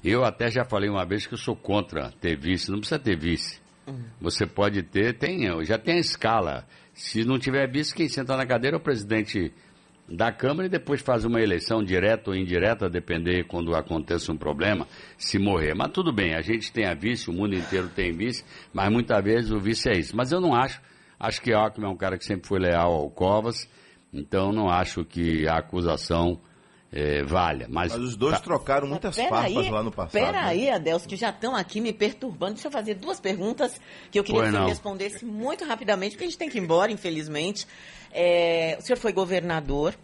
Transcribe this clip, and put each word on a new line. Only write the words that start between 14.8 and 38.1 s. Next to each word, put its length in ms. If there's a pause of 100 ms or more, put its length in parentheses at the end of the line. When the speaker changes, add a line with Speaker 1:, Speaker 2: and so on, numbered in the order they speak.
Speaker 1:
se 220
morrer. 340
Mas 160
tudo 220
bem, 220
a 60
gente 320
tem 140
a 80
vice, 340
o 40
mundo 240
inteiro 320
tem 240
vice, 320 (280)
mas 200
muitas 320
vezes 260
o 80
vice 300
é 100
isso. 180
Mas 140
eu 100
não 140
acho, 260 (380)
acho 240
que 100
Alckmin 340
é 40
um 60
cara 200
que 80
sempre 220
foi 140
leal 320
ao 180
Covas, 580 (460)
então 380
não 180
acho 340
que 440
a 100
acusação, 840 (520)
é, 320
valha. 440
Mas 240
Speaker 3:
Mas 80
os 160
dois 200
Speaker 1:
tá. 80
Speaker 3:
trocaram 420
muitas 300
Speaker 2:
Pera 120
Speaker 3:
farpas 280
Speaker 2:
aí, 140
Speaker 3:
lá 120
no 80
passado, 220
Speaker 2:
pera 280
Speaker 3:
né? 80
Speaker 2:
aí, 220
Adelso, 380
que 80
já 140
estão 240
aqui 260
me 120
perturbando. 600
Deixa 140
eu 40
fazer 220
duas 260
perguntas 580 (320)
que 80
eu 40
queria 200
Speaker 1:
Pois 80
Speaker 2:
que 60
você 60
Speaker 1:
não. 60
Speaker 2:
respondesse 580
muito 380
rapidamente, 480
porque 120
a 40
gente 100
tem 100
que 100
ir 40
embora, 300
infelizmente. 760 (460)